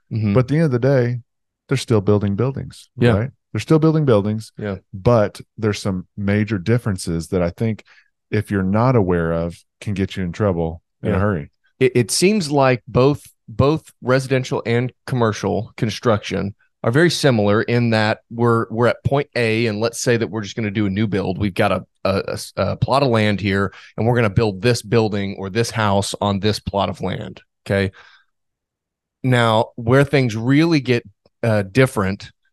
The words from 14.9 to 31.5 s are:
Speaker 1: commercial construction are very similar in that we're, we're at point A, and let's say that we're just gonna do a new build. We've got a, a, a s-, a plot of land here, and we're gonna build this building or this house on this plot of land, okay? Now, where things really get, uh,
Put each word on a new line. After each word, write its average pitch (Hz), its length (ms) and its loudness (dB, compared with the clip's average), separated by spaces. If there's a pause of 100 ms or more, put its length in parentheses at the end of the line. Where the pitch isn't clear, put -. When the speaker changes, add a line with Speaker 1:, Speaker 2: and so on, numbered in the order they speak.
Speaker 1:
commercial 107 680 -2
construction 101 760 -2 (300)
are 120 80 0
very 160 180 4
similar 107 520 2
in 117 300 0
that 110 280 0 (100)
we're, 117 400 0
we're 117 180 0
at - 180 -2
point 139 320 -2
A, 117 300 0
and 104 120 -4
let's 113 220 -4
say 120 160 2
that 110 100 -2
we're 104 140 -6
just 101 160 -10
gonna 110 120 -2
do 104 160 -2
a 101 40 0
new 104 180 0
build. 95 300 -2
We've 95 160 -2
got 101 180 0
a, 95 140 -4 (180)
a, 98 240 0
a - 60 -6
s-, - 240 -10
a 95 180 -2
plot 135 280 0
of 139 40 2
land 107 320 2
here, 98 340 0 (220)
and 107 100 -2
we're 120 120 2
gonna 113 120 2
build 95 320 0
this 117 200 2
building 104 580 -2
or 95 100 -8
this 113 220 -2
house 101 480 0
on 98 220 0
this 104 180 0
plot 95 300 -2
of 95 100 -10
land, - 420 -8 (240)
okay? 98 260 0 (1300)
Now, 117 540 2
where 123 260 4
things 131 320 0
really 143 460 2
get, 120 220 0 (380)
uh, 107 200 2